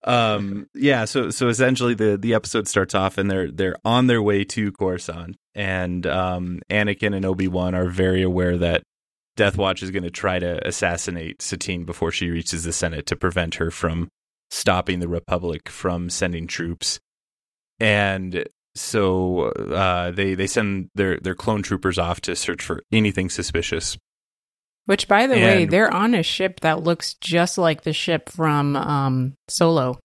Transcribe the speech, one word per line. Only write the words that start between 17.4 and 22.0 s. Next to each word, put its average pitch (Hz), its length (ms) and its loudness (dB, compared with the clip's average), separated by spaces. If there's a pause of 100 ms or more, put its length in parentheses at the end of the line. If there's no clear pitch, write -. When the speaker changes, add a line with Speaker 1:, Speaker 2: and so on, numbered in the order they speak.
Speaker 1:
And 98 680 2 (300)
so, 92 760 0
uh, 87 640 -2
they, 98 220 0
they 95 120 0
send 98 480 -2
their, 95 240 0
their 92 160 -4
clone 104 280 -2
troopers 92 360 0
off 87 240 0